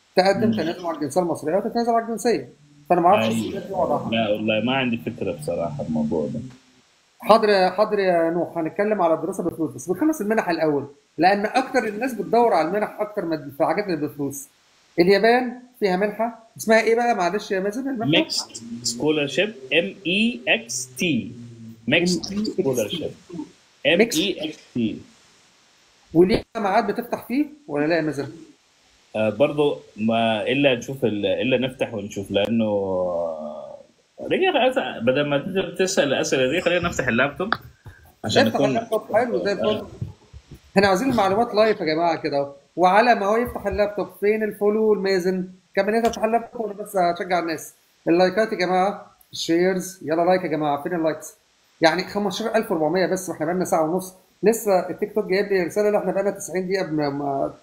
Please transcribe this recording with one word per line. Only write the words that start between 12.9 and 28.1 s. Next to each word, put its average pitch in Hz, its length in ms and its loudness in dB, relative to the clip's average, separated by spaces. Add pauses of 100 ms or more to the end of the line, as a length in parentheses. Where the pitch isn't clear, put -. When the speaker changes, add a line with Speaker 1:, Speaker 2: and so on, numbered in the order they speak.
Speaker 1:
اكتر 208 240 -4
من 147 260 -6
في 131 100 -6
الحاجات 165 240 2
اللي 180 120 -4
بفلوس. 143 500 -6 (520)
اليابان 220 540 4 (280)
فيها 185 160 0
منحه 214 600 -2
اسمها 220 240 4
ايه 220 160 2
بقى، 240 180 2
معلش 190 360 -2
يا 190 100 0
مازن، 233 280 -4
المنحه؟ 226 220 -2
Speaker 2:
ميكست - 520 -2 (200)
سكولرشيب، 156 680 -2 (240)
ام 185 220 0 (120)
اي 226 420 0
اكس - 480 -4
تي. 131 360 -2 (560)
ميكست 170 440 0
Speaker 1:
ام 202 60 -4
اي 214 40 -2
اكس - 120 -4
تي. 185 80 -2
Speaker 2:
سكولرشيب، 117 480 -2 (760)
Speaker 1:
ميكست. 202 320 4
Speaker 2:
ام 175 40 0
اي 196 260 -4
اكس - 100 -14 (160)
تي. 113 260 -2 (1120)
Speaker 1:
وليه 185 280 4 (140)
جامعات 208 280 2
بتفتح 214 420 -6
فيه 285 200 0 (220)
ولا 147 180 0
لا 170 100 2
يا 160 40 2
مازن؟ 139 280 -4 (880)